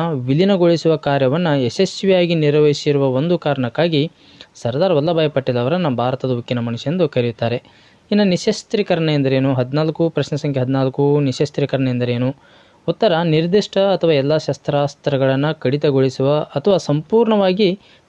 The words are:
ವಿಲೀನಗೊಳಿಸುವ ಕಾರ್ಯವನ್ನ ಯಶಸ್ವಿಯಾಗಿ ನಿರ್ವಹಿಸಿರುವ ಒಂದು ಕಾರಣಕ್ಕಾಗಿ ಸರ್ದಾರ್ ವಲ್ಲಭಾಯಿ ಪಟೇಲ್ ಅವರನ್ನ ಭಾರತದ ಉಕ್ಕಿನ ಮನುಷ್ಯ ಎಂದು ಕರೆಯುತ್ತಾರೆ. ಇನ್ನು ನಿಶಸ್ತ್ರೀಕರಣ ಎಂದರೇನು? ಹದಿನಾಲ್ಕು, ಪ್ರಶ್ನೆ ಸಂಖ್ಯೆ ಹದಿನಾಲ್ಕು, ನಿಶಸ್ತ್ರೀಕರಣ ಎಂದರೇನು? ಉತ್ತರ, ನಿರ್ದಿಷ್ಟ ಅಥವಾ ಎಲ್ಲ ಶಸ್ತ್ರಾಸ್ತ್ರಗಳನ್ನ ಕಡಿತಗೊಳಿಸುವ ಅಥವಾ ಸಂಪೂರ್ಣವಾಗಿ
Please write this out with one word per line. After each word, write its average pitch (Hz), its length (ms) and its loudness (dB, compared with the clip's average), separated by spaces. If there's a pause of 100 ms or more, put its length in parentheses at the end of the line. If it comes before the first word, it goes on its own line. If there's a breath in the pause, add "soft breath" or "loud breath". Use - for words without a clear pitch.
(120)
ವಿಲೀನಗೊಳಿಸುವ 165 840 2
ಕಾರ್ಯವನ್ನ 143 520 0
ಯಶಸ್ವಿಯಾಗಿ 175 880 0
ನಿರ್ವಹಿಸಿರುವ 147 680 2
ಒಂದು 139 320 0
ಕಾರಣಕ್ಕಾಗಿ 143 760 -2 (440 loud breath)
ಸರ್ದಾರ್ 151 380 -2
ವಲ್ಲಭಾಯಿ 156 360 0
ಪಟೇಲ್ 127 280 -2
ಅವರನ್ನ 156 320 0
ಭಾರತದ 127 420 -2
ಉಕ್ಕಿನ 123 280 -4
ಮನುಷ್ಯ 117 320 -6
ಎಂದು 175 180 0
ಕರೆಯುತ್ತಾರೆ. 120 540 -2 (480 soft breath)
ಇನ್ನು 208 120 2
ನಿಶಸ್ತ್ರೀಕರಣ 185 840 -2
ಎಂದರೇನು? 135 440 2
ಹದಿನಾಲ್ಕು, 151 560 -2
ಪ್ರಶ್ನೆ 151 280 -4
ಸಂಖ್ಯೆ 139 260 -2
ಹದಿನಾಲ್ಕು, 135 560 0
ನಿಶಸ್ತ್ರೀಕರಣ 139 680 -2
ಎಂದರೇನು? 123 480 -2 (520 soft breath)
ಉತ್ತರ, 170 340 0
ನಿರ್ದಿಷ್ಟ 175 560 0
ಅಥವಾ 190 340 2
ಎಲ್ಲ 143 260 2
ಶಸ್ತ್ರಾಸ್ತ್ರಗಳನ್ನ 143 1120 -2
ಕಡಿತಗೊಳಿಸುವ 135 880 0
ಅಥವಾ 180 380 0
ಸಂಪೂರ್ಣವಾಗಿ 196 1000 0 (300 soft breath)